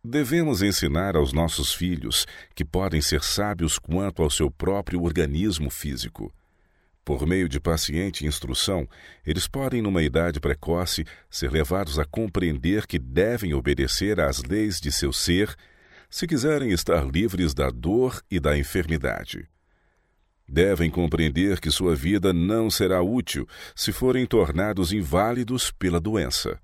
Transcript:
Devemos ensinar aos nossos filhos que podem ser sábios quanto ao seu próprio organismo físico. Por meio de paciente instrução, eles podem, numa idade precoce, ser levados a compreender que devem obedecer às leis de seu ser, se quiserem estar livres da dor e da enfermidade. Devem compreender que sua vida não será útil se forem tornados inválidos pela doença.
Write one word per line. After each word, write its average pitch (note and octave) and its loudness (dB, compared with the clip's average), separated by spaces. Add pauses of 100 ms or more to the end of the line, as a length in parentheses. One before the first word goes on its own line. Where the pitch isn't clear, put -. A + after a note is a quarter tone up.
Devemos C#3 2
ensinar F#2 2
aos C2+ 4
nossos D#2+ 0
filhos - -2 (260)
que - -6
podem F2+ 0
ser C#2+ 0
sábios G2 0
quanto F#2 -2
ao D2+ 2
seu D2 0
próprio F#2+ -2
organismo D#2+ 0
físico. A1+ -8 (720)
Por C#2+ -2
meio F#2 2
de C#2+ -4
paciente E2 -2
instrução, D2+ -2 (340)
eles D#2+ -2
podem, C3 -2
numa F#2+ 2
idade D#2 2
precoce, D#2+ -2 (240)
ser - -4
levados D#2 0
a D2+ 0
compreender F#2 0
que F2 -4
devem F2+ 0
obedecer C#2+ 0
às C#2+ 0
leis G2 -2
de D2 -4
seu C#2 -2
ser, F#2 2 (540)
se - -6
quiserem C#3+ 0
estar E2+ 2
livres F2 0
da C2+ 0
dor G2+ 0
e F#2 0
da D2 2
enfermidade. C#2 -2 (1000)
Devem E2+ 2
compreender E2 2
que D#2 -4
sua E2+ 2
vida F#2 2
não G2+ 2
será F#2 2
útil F#2+ -2 (280)
se - -4
forem B2+ 2
tornados F#2+ 2
inválidos G#2+ 0
pela F2 0
doença. D#2+ -2